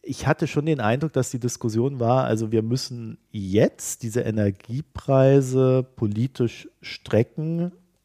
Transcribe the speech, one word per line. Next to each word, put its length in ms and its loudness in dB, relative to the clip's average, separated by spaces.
Ich 240 -6
hatte 200 -2
schon 180 -4
den 160 -2
Eindruck, 320 0
dass 180 -2
die 80 -8
Diskussion 600 -4
war, 240 2
also 260 -2
wir 100 2
müssen 580 -6
jetzt 720 -2
diese 160 -4
Energiepreise 1800 2
politisch 720 -2
strecken, 920 -2